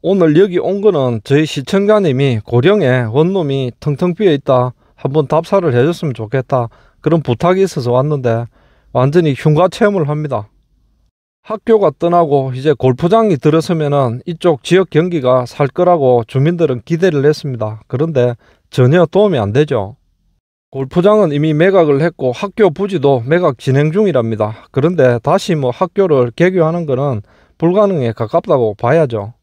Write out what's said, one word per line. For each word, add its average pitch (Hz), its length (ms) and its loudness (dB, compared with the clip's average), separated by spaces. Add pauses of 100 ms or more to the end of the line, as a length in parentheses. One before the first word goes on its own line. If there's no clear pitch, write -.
오늘 170 360 2
여기 185 220 2
온 196 200 -4
거는 139 460 0
저희 147 200 2
시청자님이 147 1000 0
고령에 127 560 2 (100)
원룸이 143 720 -2
텅텅 170 320 -2
비어 190 180 2
있다, 127 420 0 (220)
한번 143 320 -2
답사를 165 460 0
해줬으면 143 400 0
좋겠다, 120 560 -4 (320)
그런 160 200 0
부탁이 175 400 0
있어서 131 300 -2
왔는데 123 540 -2 (480)
완전히 143 440 2
흉가 160 300 2
체험을 196 400 0
합니다. 147 400 -6 (920)
학교가 208 580 0
떠나고 147 560 0
이제 139 160 -2
골프장이 170 640 0
들어서면은 143 920 -2
이쪽 170 380 -2
지역 180 260 0
경기가 135 560 0
살 139 220 -4
거라고 139 600 2
주민들은 147 580 -2
기대를 160 400 0
했습니다. 117 640 -4
그런데 127 480 -2 (340)
전혀 147 360 4
도움이 190 320 0
안 101 140 -2
되죠. 123 460 -2 (760)
골프장은 175 600 2
이미 151 240 0
매각을 160 460 2
했고 135 300 -2
학교 196 380 0
부지도 143 560 -2
매각 160 320 0
진행 143 340 0
중이랍니다. 113 800 -2
그런데 135 540 2
다시 175 320 0
뭐 131 160 -2
학교를 160 640 0
개교하는 170 500 0
거는 131 380 -4 (340)
불가능에 175 540 0
가깝다고 120 640 -2
봐야죠. 120 680 -2